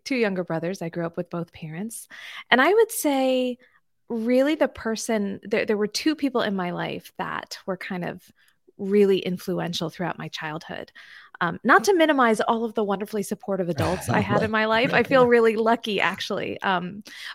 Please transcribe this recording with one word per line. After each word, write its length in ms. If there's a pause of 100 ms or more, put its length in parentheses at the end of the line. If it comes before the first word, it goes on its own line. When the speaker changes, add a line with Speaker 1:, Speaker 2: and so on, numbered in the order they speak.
Speaker 1:
two 140
younger 260
brothers. 400
I 60
grew 160
up 120
with 140
both 200
parents. 560 (440)
And 100
I 100
would 200
say 680 (500)
really 460
the 140
person, 760
there, 240
there 120
were 100
two 280
people 260
in 140
my 160
life 460
that 480
were 120
kind 280
of 160 (560)
really 400
influential 720
throughout 300
my 80
childhood. 640 (500)
Um, 220
not 220
to 100
minimize 440
all 260
of 100
the 80
wonderfully 400
supportive 440
adults 420
I 100
had 240
in 80
my 140
Speaker 2:
<laughs> 100
Speaker 1:
life. 180
I 80
feel 260
really 280
lucky, 440
actually. 640
Um, 420 (320)